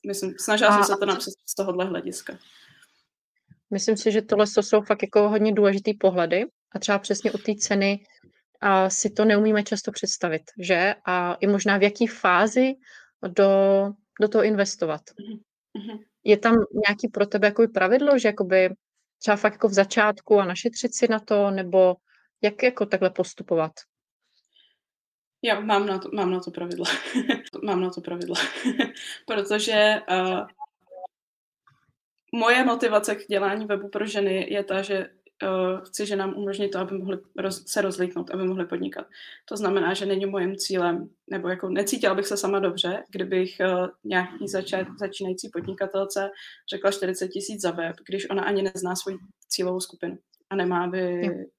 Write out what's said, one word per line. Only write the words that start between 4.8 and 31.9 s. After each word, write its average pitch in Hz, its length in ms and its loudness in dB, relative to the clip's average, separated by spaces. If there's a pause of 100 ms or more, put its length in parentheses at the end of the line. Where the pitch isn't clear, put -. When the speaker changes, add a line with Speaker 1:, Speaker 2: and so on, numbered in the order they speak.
Speaker 2:
fakt 208 220 -2
jako 208 260 4
hodně 214 240 2
důležitý 202 400 4
pohledy 180 520 2 (300)
a 196 40 -4
třeba 202 200 2
přesně 202 320 -2
u 214 60 -6
té 208 180 -2
ceny, 202 480 0 (580)
a, 190 280 4
si 208 200 -2
to 214 160 2
neumíme 214 380 4
často 208 280 -4
představit, 170 500 -4 (180)
že? 180 360 2 (100)
A 180 280 0
i 190 140 0
možná 202 300 2
v 190 60 4
jaký 208 240 2
fázi 220 680 2 (540)
do, 196 220 6 (720)
do 214 60 4
toho 208 160 4
investovat. 196 580 -2 (180)
Speaker 1:
Mhm, 208 200 -14 (380)
mhm. 208 200 -10 (260)
Speaker 2:
Je 208 140 6
tam 226 180 4 (320)
nějaký 208 200 -2
pro 208 180 -6
tebe 208 220 2
jakoby 220 200 4
pravidlo, 254 520 4
že 233 80 2
jakoby 185 420 2 (480)
třeba 208 200 2
fakt 208 160 2
jako - 140 0
v 196 60 2
začátku 208 680 4
a 196 60 2
našetřit 233 500 -4
si 240 120 2
na 214 120 0
to, 202 320 2
nebo 185 440 4 (460)
jak 208 220 0
jako 247 220 2
takhle 190 240 0
postupovat? 175 640 -2 (1700)
Speaker 1:
Já 214 180 0
mám 208 280 2
na 190 120 -2
to, - 140 -10
mám 185 180 0
na 185 80 -2
to 180 120 -10
pravidla. 175 340 -8 (400)
<laughs> - 380 -6
Mám 185 180 0
na 185 80 -2
to 180 120 -10
pravidla. 175 340 -8 (500)
<laughs> - 420 -14
Protože, 214 460 -2 (360)
eh, 185 360 -2 (1900)